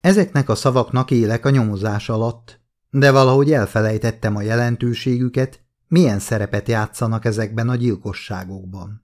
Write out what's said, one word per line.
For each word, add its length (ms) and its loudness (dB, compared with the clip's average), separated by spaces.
Ezeknek 480 2
a 60 2
szavaknak 560 0
élek 340 0
a 60 2
nyomozás 580 0
alatt, 520 -6
de 200 4
valahogy 420 4
elfelejtettem 840 0
a 60 -4
jelentőségüket, 1200 -2
milyen 300 4
szerepet 500 -4
játszanak 560 -2
ezekben 440 -2
a 80 -2
gyilkosságokban. 1300 -8